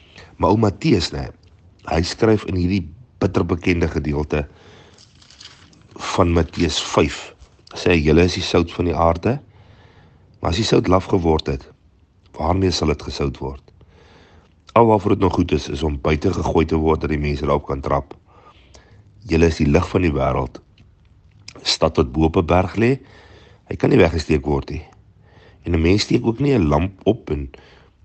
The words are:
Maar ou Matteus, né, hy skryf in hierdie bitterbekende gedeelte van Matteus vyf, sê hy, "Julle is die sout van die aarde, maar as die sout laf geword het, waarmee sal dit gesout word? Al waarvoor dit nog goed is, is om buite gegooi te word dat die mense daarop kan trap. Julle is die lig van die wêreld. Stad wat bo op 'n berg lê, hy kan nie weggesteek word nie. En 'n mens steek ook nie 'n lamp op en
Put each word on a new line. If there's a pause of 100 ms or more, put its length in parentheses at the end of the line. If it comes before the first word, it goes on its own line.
(380)
Maar
ou
Matteus,
né, (580)
hy
skryf
in
hierdie (400)
bitterbekende
gedeelte (1700)
van
Matteus
vyf, (520)
sê
hy, (100)
"Julle
is
die
sout
van
die
aarde, (1040)
maar
as
die
sout
laf
geword
het, (760)
waarmee
sal
dit
gesout
word? (1120)
Al
waarvoor
dit
nog
goed
is,
is
om
buite
gegooi
te
word
dat
die
mense
daarop
kan
trap. (1120)
Julle
is
die
lig
van
die
wêreld. (1040)
Stad
wat
bo
op
'n
berg
lê, (720)
hy
kan
nie
weggesteek
word
nie. (800)
En
'n
mens
steek
ook
nie
'n
lamp
op
en (560)